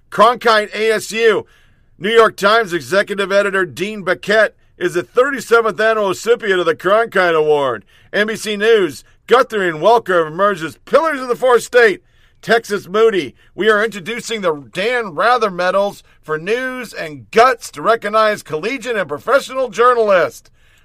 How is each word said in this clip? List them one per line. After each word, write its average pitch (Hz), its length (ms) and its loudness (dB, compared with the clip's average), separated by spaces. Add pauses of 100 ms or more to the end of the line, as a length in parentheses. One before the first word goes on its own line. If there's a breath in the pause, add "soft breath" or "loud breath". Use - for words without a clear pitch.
(100)
Cronkite 220 640 2
A 220 180 0
S - 180 -4
U. 214 360 0 (520)
New 196 120 -4
York 226 260 4
Times 208 360 0
executive 190 600 -2
editor 196 320 0
Dean 185 400 -8
Baquet 190 460 0 (260)
is 165 180 -4
the 175 80 -2
thirty-seventh 233 800 0
annual 220 300 2
recipient 202 500 0
of 170 60 0
the 165 100 0
Cronkite 185 600 2
Award. 143 480 0 (280 soft breath)
N 208 160 0
B 220 80 -6
C 208 200 -6
News. 202 460 2 (260)
Guthrie 226 400 2
and 160 100 -4
Welker 190 460 2
have 156 80 -8
emerged 185 320 -2
as 143 140 -10
pillars 294 420 0
of 254 80 -8
the 240 80 -2
fourth 240 260 2
state. 226 400 2 (400)
Texas 185 460 -2
Moody. 190 480 0 (180)
"We 208 160 0
are 214 140 2
introducing 214 560 -8
the 180 120 0 (200)
Dan 214 420 -4
Rather 226 340 0
Medals 185 540 -2 (180)
for 156 180 -6
news 247 540 -6
and 147 380 -14
guts 240 400 2
to - 100 -16
recognize 214 600 0
collegiate 226 540 -6
and 180 120 -4
professional 247 600 -2
journalists." 208 840 0 (340)